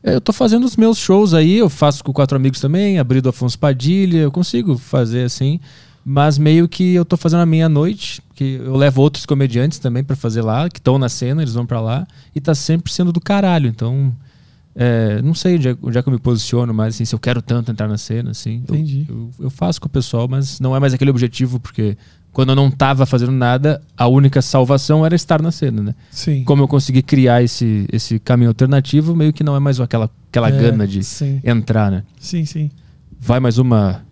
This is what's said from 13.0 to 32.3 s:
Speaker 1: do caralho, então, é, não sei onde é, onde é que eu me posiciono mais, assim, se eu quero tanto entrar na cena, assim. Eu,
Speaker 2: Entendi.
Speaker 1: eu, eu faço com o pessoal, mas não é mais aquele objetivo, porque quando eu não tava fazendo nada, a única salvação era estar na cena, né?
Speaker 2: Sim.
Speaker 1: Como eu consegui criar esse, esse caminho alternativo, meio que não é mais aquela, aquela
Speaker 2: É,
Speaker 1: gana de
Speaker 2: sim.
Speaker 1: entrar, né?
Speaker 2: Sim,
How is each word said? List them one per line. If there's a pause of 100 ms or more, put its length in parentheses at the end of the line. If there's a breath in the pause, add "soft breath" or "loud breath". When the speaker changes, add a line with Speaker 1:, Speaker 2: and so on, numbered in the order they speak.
Speaker 1:
do
caralho,
então, (600 soft breath)
é,
não
sei
onde
é,
onde
é
que
eu
me
posiciono
mais,
assim,
se
eu
quero
tanto
entrar
na
cena,
assim.
Eu,
Speaker 2:
Entendi.
Speaker 1:
eu, (100)
eu
faço
com
o
pessoal,
mas
não
é
mais
aquele
objetivo,
porque (360 soft breath)
quando
eu
não
tava
fazendo
nada, (160)
a
única
salvação
era
estar
na
cena,
né? (160 soft breath)
Speaker 2:
Sim.
Speaker 1:
Como
eu
consegui
criar
esse,
esse
caminho
alternativo,
meio
que
não
é
mais
aquela, (200)
aquela
Speaker 2:
É,
Speaker 1:
gana
de
Speaker 2:
sim.
Speaker 1:
entrar,
né? (180)
Speaker 2:
Sim,